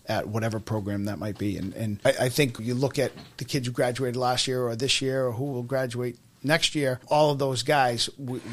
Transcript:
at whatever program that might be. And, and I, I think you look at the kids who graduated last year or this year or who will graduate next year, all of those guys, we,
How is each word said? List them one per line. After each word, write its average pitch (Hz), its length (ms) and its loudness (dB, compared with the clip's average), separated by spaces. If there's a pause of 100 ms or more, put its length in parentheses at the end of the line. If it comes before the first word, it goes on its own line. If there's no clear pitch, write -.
at 107 200 0
whatever 110 340 -2
program 101 440 -2
that 101 140 -4
might 104 180 -6
be. 98 220 -2
And, 90 160 -6
and 107 320 -4
I, 135 140 4
I 127 100 2
think 131 280 2
you 117 160 -2
look 127 240 0
at 123 140 2 (240)
the - 80 -8
kids 127 220 -2
who 127 60 -2
graduated 123 440 0
last 127 320 2
year 127 140 0
or 120 140 0
this 123 260 0
year 131 240 2
or 120 60 0
who 123 120 -4
will 127 180 -4
graduate 123 560 -4 (240)
next 160 320 2
year, 131 340 0
all 151 220 6
of 143 80 2
those 131 240 0
guys, 127 460 4 (100)
we, 127 220 -6 (120)